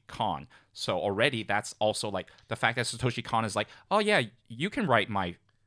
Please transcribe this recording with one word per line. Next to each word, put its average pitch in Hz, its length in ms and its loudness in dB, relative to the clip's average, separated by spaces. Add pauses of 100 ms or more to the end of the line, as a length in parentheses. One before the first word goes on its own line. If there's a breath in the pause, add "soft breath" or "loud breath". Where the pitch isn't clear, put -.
Kon. 85 400 -4 (280 soft breath)
So 95 240 -2
already 107 440 2
that's 101 360 -2
also, 107 320 2
like, 92 200 -6 (180)
the 110 80 -4
fact - 200 2
that 123 80 0
Satoshi 120 400 -2
Kon 113 220 0
is 98 100 -6
like, 107 120 0 (220 loud breath)
"Oh 202 100 4
yeah, 202 200 2 (280)
you 123 200 -4
can 214 180 -2
write 113 220 4
my 92 280 -2 (300)